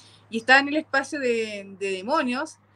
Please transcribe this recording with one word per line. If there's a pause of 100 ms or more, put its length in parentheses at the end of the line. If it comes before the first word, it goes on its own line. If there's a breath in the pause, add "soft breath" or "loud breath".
(300 loud breath)
Y
estaba
en
el
espacio
de,
de
demonios (180 soft breath)